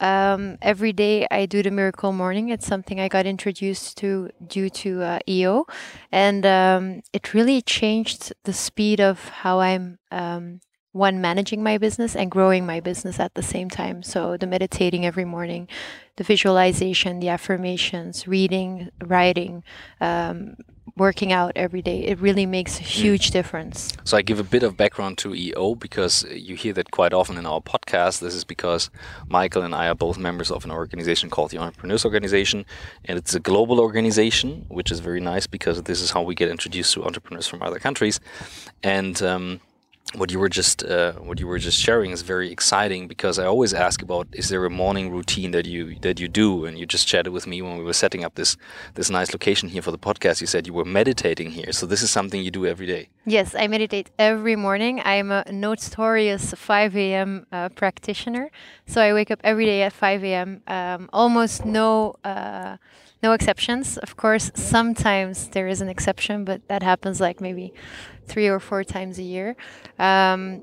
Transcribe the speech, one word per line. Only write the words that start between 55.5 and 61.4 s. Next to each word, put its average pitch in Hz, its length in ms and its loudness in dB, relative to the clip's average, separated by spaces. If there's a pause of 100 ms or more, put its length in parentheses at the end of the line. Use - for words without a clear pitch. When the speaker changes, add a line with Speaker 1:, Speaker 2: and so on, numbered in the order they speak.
Speaker 1:
notorious 214 1040 -2
five 202 420 2
A 190 160 0
M, 190 400 -2
uh, 180 160 -4
practitioner. 233 800 -4 (360)
So 233 160 2
I 208 100 6
wake 214 180 2
up 208 140 -2
every 220 220 4
day 196 160 4
at 196 100 2
five 196 320 0
A 190 100 0
M. 185 320 -4
Um, 180 460 -6
almost 233 540 4